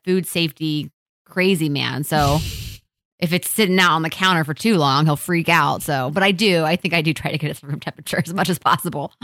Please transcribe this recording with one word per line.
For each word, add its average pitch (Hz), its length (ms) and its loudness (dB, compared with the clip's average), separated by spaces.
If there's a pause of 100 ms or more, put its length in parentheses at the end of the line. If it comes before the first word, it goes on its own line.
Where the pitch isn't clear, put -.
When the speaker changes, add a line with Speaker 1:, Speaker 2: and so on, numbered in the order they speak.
Speaker 1:
food 185 220 2
safety 156 640 -2 (340)
crazy 180 440 2
man. 131 340 -2
So 147 360 2 (360)
Speaker 2:
<laughs> - 440 -20
Speaker 1:
if 170 140 -2
it's - 160 -2
sitting 190 300 2
out 180 120 4
on 160 120 2
the 160 60 -2
counter 180 340 2
for 151 100 -4
too 220 240 0
long, 143 280 2
he'll 151 120 4
freak 170 320 -2
out. 147 320 2
So, 131 300 -2
but 185 120 0
I 202 80 4
do. 180 320 2
I 160 120 2
think 175 180 -4
I 170 80 0
do 156 120 0
try - 180 -6
to 151 60 -4
get 147 140 -4
it 139 60 -10
to 143 100 -18
room 143 120 -6
temperature - 420 -6
<laughs> - 40 -8
as 165 80 -8
much 170 160 0
as 185 100 -2
possible. 147 520 -2 (120)